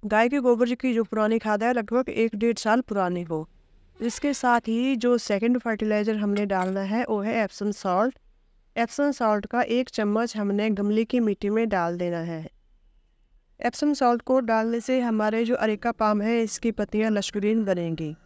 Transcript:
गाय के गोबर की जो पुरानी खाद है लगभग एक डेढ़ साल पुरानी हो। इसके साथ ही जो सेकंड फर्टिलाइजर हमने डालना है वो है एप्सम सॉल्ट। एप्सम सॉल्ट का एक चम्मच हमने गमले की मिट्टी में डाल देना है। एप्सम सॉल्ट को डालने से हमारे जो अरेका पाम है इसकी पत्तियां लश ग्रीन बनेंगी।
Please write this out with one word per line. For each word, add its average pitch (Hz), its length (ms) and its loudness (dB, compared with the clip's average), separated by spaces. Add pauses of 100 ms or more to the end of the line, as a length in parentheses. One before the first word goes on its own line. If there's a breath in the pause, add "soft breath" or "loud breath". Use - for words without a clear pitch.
गाय 214 260 4
के 285 100 2
गोबर 240 360 4
की 254 180 -2
जो 226 100 2
पुरानी 220 360 0
खाद 214 240 0
है 240 100 2
लगभग 233 380 -2
एक 226 240 0
डेढ़ 226 220 0
साल 226 260 0
पुरानी 180 400 -2
हो। 160 240 -6 (520)
इसके 254 340 -2
साथ 240 340 0
ही 240 300 0
जो 240 220 2
सेकंड 226 400 0
फर्टिलाइजर 214 580 0
हमने 208 300 0
डालना 190 360 0
है 214 220 -2
वो 214 160 -2
है 220 140 -2
एप्सम 208 380 -2
सॉल्ट। 196 440 0 (580)
एप्सम 285 360 0
सॉल्ट 214 340 0
का 240 180 -2
एक 247 260 0
चम्मच 214 480 0
हमने 208 340 0
गमले 208 340 0
की 247 140 0
मिट्टी 208 300 0
में 226 200 2
डाल 175 280 0
देना 175 240 -2
है। 165 260 -8 (1120)
एप्सम 294 340 0
सॉल्ट 240 280 2
को 262 200 2
डालने 226 400 0
से 254 200 0
हमारे 220 440 0
जो 233 120 0
अरेका 220 360 -2
पाम 214 280 0
है 226 200 0
इसकी 226 320 -2
पत्तियां 214 380 0
लश 202 220 -2
ग्रीन 214 320 0
बनेंगी। 165 480 -2 (120)